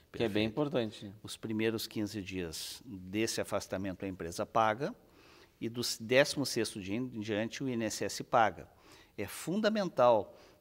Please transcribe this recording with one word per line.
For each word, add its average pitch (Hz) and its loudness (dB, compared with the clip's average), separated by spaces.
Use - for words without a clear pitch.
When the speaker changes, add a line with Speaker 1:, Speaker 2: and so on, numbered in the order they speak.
Speaker 1:
que 117 -2
é 113 2
bem 107 2
Speaker 2:
Perfeito. - -
Speaker 1:
importante. 120 -2
Speaker 2:
Os - -12
primeiros 110 0
quinze 104 -4
dias 90 -6
desse 104 -2
afastamento 95 -4
a 98 -4
empresa 92 -4
paga, 113 2
e 117 -4
do 120 -6
décimo 127 4
sexto - -2
dia 98 -4
em 127 -4
diante 110 -4
o 135 -2
I 127 -2
N 117 0
S 107 -2
S - -4
paga. 98 4
É 101 -4
fundamental 123 4